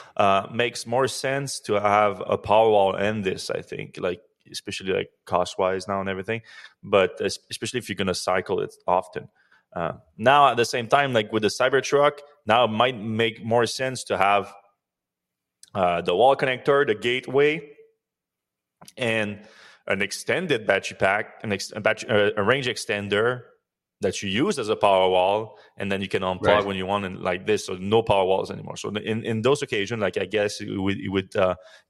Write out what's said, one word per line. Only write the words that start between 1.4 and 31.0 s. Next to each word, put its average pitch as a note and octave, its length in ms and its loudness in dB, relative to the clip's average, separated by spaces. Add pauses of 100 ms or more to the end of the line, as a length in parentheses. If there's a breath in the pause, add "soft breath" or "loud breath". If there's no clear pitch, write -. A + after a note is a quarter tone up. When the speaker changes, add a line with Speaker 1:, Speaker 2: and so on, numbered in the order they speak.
Speaker 1:
to G#2+ 140 -4
have G#2 520 2
a G2 120 0
Powerwall G#2 600 4
in G#2 240 -2
this, F#2 280 -4
I - 100 -4
think, - 400 -12
like, F2 220 -4 (280)
especially, F#2 440 -6
like, G2 160 -4 (160)
cost-wise F#2 600 -2
now G2 140 -4
and F#2+ 80 -6
everything, F#2+ 320 -6 (420 loud breath)
but G2 380 2
es-, G2 180 -4 (120)
especially - 280 -6
if G#2+ 100 -10
you're G2 80 -6
gonna F#2+ 180 -2
cycle F#2 460 -2
it F#2 140 -6 (120)
often. F2+ 420 -2 (480 soft breath)
Uh, E2+ 160 -4 (240)
now, C#3 320 6
at A#2+ 80 0
the A#2+ 80 4
same A#2+ 240 -4
time, C#3 240 2
like, G#2+ 200 0
with A2 100 0
the G#2 60 4
Cybertruck, C#3 720 2 (260 loud breath)
now A#2 180 6
it A2+ 40 2
might A#2 300 0
make A2+ 460 -2
more A#2 220 2
sense C3 380 -6
to G2+ 120 -2
have, G2 360 2 (1200)
uh, F2 280 0
the F2 120 0
wall C3 220 6
connector, C#3 480 2
the A2 120 0
gateway, C3 720 0 (1300)
and A2 440 -2 (460 loud breath)
an G2 160 0
extended A#2+ 640 -4
battery G2 320 0
pack, G2+ 440 0
an A2 100 -4
ex-, - 220 -6
a G#2 60 -8
battery, A2 300 -2
uh, G#2 260 4
a G#2 60 0
range B2 240 2
extender G#2+ 760 -2 (600)
that F#2+ 180 -2
you G2+ 80 -6
use C#3+ 300 -2
as G#2+ 100 -6
a G#2+ 80 2
power F#2+ 320 4
wall, G2 500 0 (180 loud breath)
and G2+ 140 -6
then F#2+ 120 -2
you F#2+ 60 -6
can F#2+ 140 -2
unplug F#2 200 -4
Speaker 2:
Right. G#2 220 4
Speaker 1:
when G2 120 -4
you F#2 100 -6
want, G2+ 180 -2
and F2+ 160 -8
like F#2 260 -4
this, G#2 200 0
so F#2+ 80 -8
no G2+ 280 2
power G2 220 4
walls F#2+ 260 0
anymore. - 260 -12
So G#2+ 140 -8
in, G#2+ 340 -4
in A2+ 180 -4
those C#3 200 2
occasions, A2 400 -4
like, F#2+ 160 0
I F#2+ 60 -2
guess G#2 360 -2
it G#2 160 -8
would, G2 220 0
it G2 100 -8